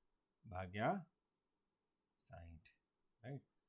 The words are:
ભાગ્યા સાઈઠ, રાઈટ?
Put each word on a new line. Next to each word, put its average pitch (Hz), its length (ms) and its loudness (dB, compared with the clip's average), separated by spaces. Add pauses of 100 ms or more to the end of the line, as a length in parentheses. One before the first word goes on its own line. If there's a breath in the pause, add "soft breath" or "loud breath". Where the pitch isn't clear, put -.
(460)
ભાગ્યા 107 600 2 (1200)
સાઈઠ, 85 420 -12 (540)
રાઈટ? 139 200 -2 (260)